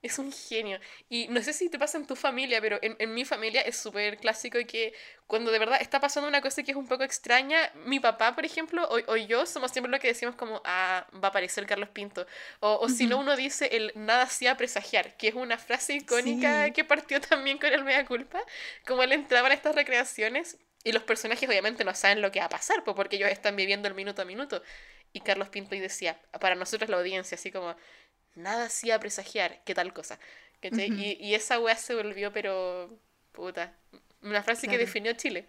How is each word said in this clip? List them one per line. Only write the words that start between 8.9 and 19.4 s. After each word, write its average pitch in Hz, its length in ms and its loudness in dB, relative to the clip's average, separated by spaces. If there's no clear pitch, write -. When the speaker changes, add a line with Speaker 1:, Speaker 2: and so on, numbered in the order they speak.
Speaker 1:
o - 20 4
yo 226 300 2
somos 262 260 -4
siempre 254 200 -4
lo 269 80 0
que 269 100 2
decimos 240 260 -4
como, 220 300 -8
"Ah, 185 480 0
va 190 140 -2
a - 20 4
aparecer 196 380 -2
Carlos 202 220 -2
Pinto". 202 360 -8
O, 208 220 4
o 233 80 2
si 247 180 2
no, 240 80 4
Speaker 2:
Ujú. 269 40 2
Speaker 1:
uno 277 180 2
dice 269 300 -2
el 214 180 -2
"nada 220 280 2
hacía 254 340 2
presagiar", - 580 -2
que 214 140 0
es 220 60 -2
una 240 220 -2
frase - 360 -2
icónica 254 720 2
Speaker 2:
Sí. 302 80 0
Speaker 1:
que 311 100 2
partió 285 380 2
también 277 380 2
con 277 120 2
el 269 140 2
Mea 269 200 2
Culpa. 262 360 -6
Como 254 180 4
él 262 100 6
entraba 254 340 6